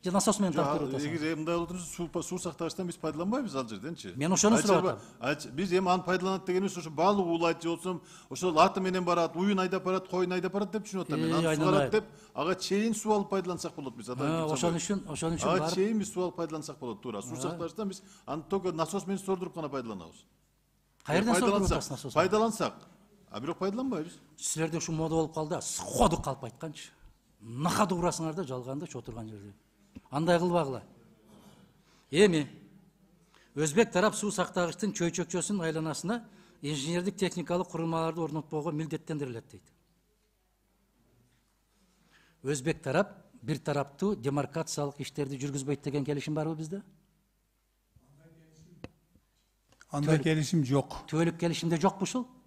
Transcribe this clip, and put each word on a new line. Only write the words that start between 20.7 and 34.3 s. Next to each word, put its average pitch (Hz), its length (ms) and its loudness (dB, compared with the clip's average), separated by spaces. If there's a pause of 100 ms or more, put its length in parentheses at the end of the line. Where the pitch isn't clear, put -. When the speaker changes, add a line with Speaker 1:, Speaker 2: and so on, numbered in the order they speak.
Speaker 1:
Каерден 190 240 2
Speaker 2:
Э, 240 40 4
Speaker 1:
сордуруп 208 280 4
Speaker 2:
пайдалансак, 170 160 4
Speaker 1:
атасыз - 140 -6
насос 135 240 -6
менен? 170 140 6
Speaker 2:
пайдалансак, 214 440 2 (560)
а 104 100 -6
бирок 147 200 -4
пайдаланбайбыз. 196 540 -2 (240)
Speaker 1:
Силерде 160 400 -2
ушул 160 180 -2
мода 160 200 0
болуп 160 200 2
калды 156 160 -2
да, 156 100 -2
сходу - 560 2
калп - 280 -4
айтканчы. - 440 -12 (500)
Нахаду 165 580 0
урасыңар 165 360 0
да, 180 100 -6
жалганда, 131 440 -8
чо 135 120 -12
отурган 113 300 -12
жерде. 101 240 -14 (560)
Андай 165 300 4
кылбагыла. 165 440 0 (1300)
Эми 160 360 6 (1080)
Өзбек 156 360 4
тарап 202 240 4
суу 208 160 -2